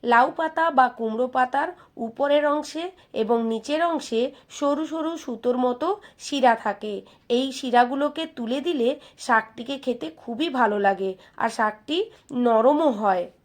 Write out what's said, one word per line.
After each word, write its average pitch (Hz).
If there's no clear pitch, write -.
লাউ 240
পাতা 320
বা 254
কুমড়ো 226
পাতার 262
উপরের 285
অংশে 302
এবং 226
নিচের 247
অংশে 233
সরু 294
সরু 320
সুতোর 247
মতো 247
শিরা 254
থাকে। 208
এই 247
শিরাগুলোকে 277
তুলে 240
দিলে 262
শাকটিকে 240
খেতে 254
খুবই 240
ভালো 233
লাগে, 190
আর 226
শাকটি 226
নরমও 254
হয়। 202